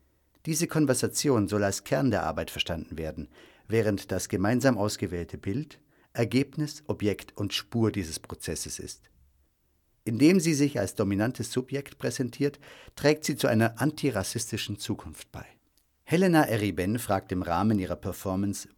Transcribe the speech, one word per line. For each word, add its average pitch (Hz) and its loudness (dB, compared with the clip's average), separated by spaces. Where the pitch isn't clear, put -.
Diese 160 -2
Konversation 139 2
soll 101 2
als 98 0
Kern 139 2
der 95 2
Arbeit 80 -4
verstanden - -8
werden, 78 -8
während 107 0
das 95 -4
gemeinsam 117 2
ausgewählte 90 -4
Bild 123 -6
Ergebnis, 139 -2
Objekt - -2
und 101 -4
Spur 113 0
dieses 80 -4
Prozesses - -8
ist. - -14
Indem 143 6
sie 160 2
sich 139 2
als 98 -2
dominantes 107 0
Subjekt - -6
präsentiert, 135 -2
trägt 151 2
sie 143 -2
zu 135 2
einer 113 4
antirassistischen 113 -2
Zukunft - -8
bei. 73 -16
Helena 170 4
Eriben 101 0
fragt 98 -2
im 92 -2
Rahmen 92 2
ihrer 87 -2
Performance 95 -4